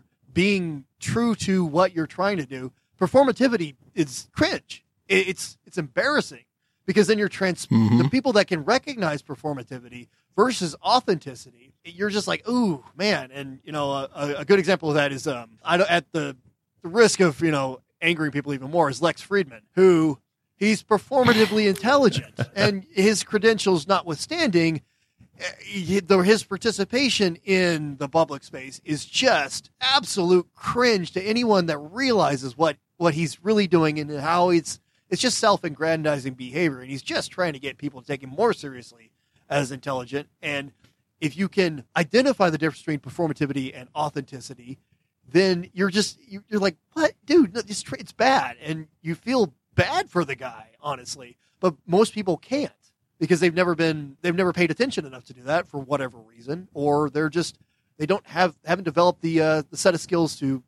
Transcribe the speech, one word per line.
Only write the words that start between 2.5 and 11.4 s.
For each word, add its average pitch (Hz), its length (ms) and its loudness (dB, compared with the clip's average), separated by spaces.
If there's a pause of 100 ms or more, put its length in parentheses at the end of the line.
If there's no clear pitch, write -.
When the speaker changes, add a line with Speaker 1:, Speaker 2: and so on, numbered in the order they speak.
Speaker 1:
performativity 233 760 2 (180)
is 139 420 -4
cringe. - 480 -4 (240)
It, 190 200 2
it's, - 360 -10
it's - 140 -18
embarrassing 175 680 -2 (420)
because 190 180 4
then 208 140 2
you're 202 100 0
trans-, - 380 -4
Speaker 2:
Mm-hmm. 113 320 4
Speaker 1:
the 139 100 2
people 262 240 0
that 208 140 4
can 156 180 -4
recognize 214 560 -2
performativity 123 840 -12 (280)
versus 190 480 0
authenticity, 139 920 -2 (120)